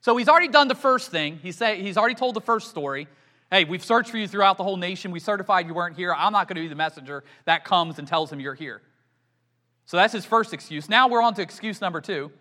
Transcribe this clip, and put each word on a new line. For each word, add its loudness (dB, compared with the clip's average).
So 4
he's 0
already 6
done 6
the 0
first 0
thing. -4
He -12
say, -2
he's -4
already 2
told -2
the -4
first -2
story. -8
"Hey, 4
we've -8
searched 2
for -8
you -4
throughout 2
the -4
whole -4
nation. -8
We -8
certified -2
you -12
weren't -6
here. -2
I'm 0
not 2
gonna -8
be -8
the -12
messenger -6
that 0
comes 0
and -12
tells -2
him -12
you're -10
here." -14
So -4
that's 6
his -6
first 0
excuse. -12
Now 4
we're 2
on 2
to -6
excuse -10
number -6
two. -8